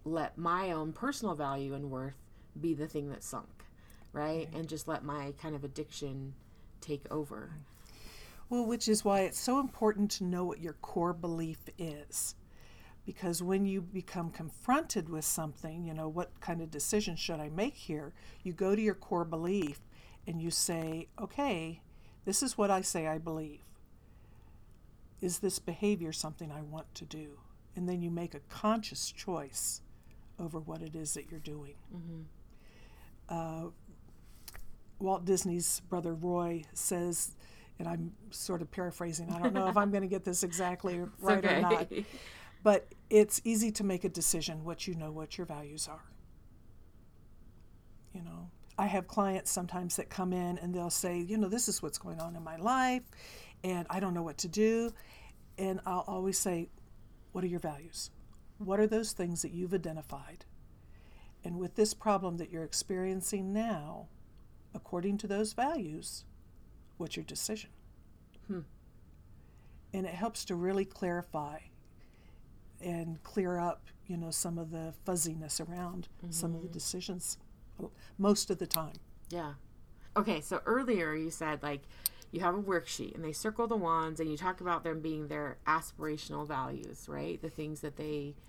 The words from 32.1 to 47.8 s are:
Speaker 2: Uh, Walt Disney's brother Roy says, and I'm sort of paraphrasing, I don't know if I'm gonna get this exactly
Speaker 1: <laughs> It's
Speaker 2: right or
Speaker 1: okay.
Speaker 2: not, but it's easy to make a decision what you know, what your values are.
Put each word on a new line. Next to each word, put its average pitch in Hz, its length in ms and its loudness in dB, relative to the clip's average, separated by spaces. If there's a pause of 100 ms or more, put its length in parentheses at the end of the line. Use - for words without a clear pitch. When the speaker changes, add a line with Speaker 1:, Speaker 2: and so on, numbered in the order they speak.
Speaker 2:
Uh, 165 380 -4 (1300)
Walt 190 260 2
Disney's 175 640 4
brother 170 260 0
Roy 170 480 2 (100)
says, 175 600 0 (440)
and 170 80 -4
I'm 170 260 -2 (180)
sort 170 320 -2
of 156 80 -6
paraphrasing, 170 600 -2
I 170 80 0
don't 240 140 4
know 190 160 4
if 180 80 2
I'm 208 140 8
gonna 196 160 4
get 185 180 0
this 180 180 2
exactly 180 520 2
Speaker 1:
<laughs> 175 40 0
It's 175 120 -2 (100)
Speaker 2:
right 196 240 8
or 202 60 6
Speaker 1:
okay. - 100 8
Speaker 2:
not, - 320 6 (720)
but 202 240 8 (240)
it's 214 340 10
easy 226 280 4
to 208 120 0
make 185 200 2
a 190 40 2
decision 160 560 2
what 165 220 -4
you 185 80 0
know, 156 180 -2
what 156 240 -6
your 175 100 -2
values 147 420 -6
are. 156 160 -12 (2000)